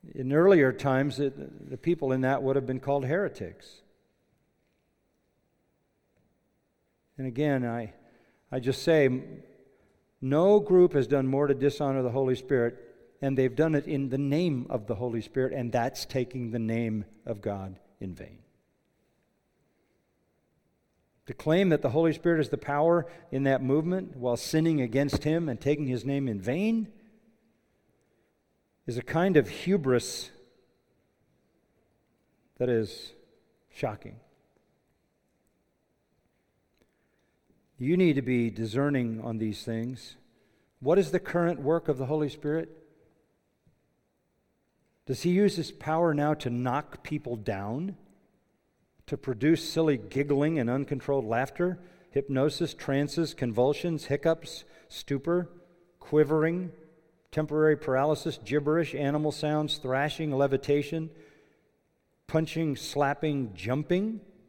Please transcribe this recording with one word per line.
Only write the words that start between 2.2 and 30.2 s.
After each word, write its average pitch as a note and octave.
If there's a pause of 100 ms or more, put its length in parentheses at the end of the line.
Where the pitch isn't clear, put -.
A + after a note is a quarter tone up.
that C3
would C3+
have C3+
been C3
called C#3+
heretics. C3+ (3250)
And C3
again, C3+
I, A#2 (560)
I C3
just B2+
say, D#3 (1120)
no E3+
group F3+
has C3+
done C3+
more C#3
to C#3
dishonor C3+
the B2
Holy C3
Spirit, A#2+ (440)
and C3+
they've C3
done D#3
it C#3+
in C#3
the C3
name C#3+
of A2
the A2+
Holy A#2
Spirit, C3
and B2
that's A#2+
taking B2
the A#2+
name A2+ (220)
of G#2
God F#2+ (220)
in F#2
vain. - (2750)
To -
claim F3+
that D3+
the C3
Holy D#3
Spirit E3
is C3+
the -
power D#3+ (280)
in C3+
that C3+
movement D#3+
while A#2+
sinning D#3+
against C3
Him D#3+
and A2+
taking D3
His B2
name C#3
in G#2
vain G3+ (2000)
is A#2+
a B2
kind F3
of B2+
hubris C3+ (2250)